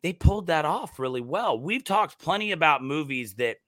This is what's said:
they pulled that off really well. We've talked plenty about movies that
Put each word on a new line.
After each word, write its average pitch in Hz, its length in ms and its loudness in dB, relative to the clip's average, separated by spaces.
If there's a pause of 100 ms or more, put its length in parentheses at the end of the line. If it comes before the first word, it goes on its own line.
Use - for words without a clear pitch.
they 180 100 -2
pulled 196 340 4
that 156 180 2
off 202 340 -4
really 127 200 -2
well. 139 400 -2
We've 214 240 -4
talked 196 360 0
plenty 202 320 -2
about 156 320 4
movies 135 520 -6
that 117 220 -2 (100)